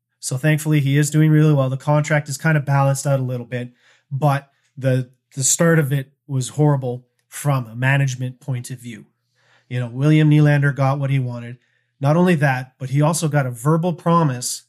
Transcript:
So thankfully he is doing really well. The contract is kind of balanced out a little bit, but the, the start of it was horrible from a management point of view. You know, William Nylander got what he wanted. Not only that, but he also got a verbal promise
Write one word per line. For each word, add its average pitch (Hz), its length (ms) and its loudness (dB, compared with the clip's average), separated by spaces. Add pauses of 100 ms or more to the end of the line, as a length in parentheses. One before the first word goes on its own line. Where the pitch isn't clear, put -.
(180)
So - 180 -8
thankfully 151 440 0
he 139 180 0
is 147 120 2
doing 156 200 4
really 151 240 4
well. 135 160 0
The 135 60 -4
contract 147 520 -2
is 135 80 -8
kind 160 220 0
of 139 60 -4
balanced 139 420 0
out 139 140 0
a 127 100 -6
little 123 160 -10
bit, 123 240 -10 (400)
but 139 400 -2 (260)
the, 131 340 -2 (260)
the 131 80 -4
start 165 340 2
of 143 140 0
it 139 200 -6 (140)
was 131 240 -6
horrible 131 560 0 (220)
from 135 400 -4
a 113 80 -16
management 131 640 -2
point 120 300 -8
of 120 100 -12
view. 113 260 -16 (640)
You 123 100 -6
know, 123 100 -6
William 151 400 4
Nylander 147 460 4
got 135 240 0
what 139 120 -4
he 139 100 0
wanted. 120 380 -10 (420)
Not 143 160 2
only 180 200 4
that, 131 420 -2
but 127 120 -10
he 143 100 0
also 160 280 0
got 143 180 0
a 123 40 -6
verbal 160 420 -2
promise 160 760 -2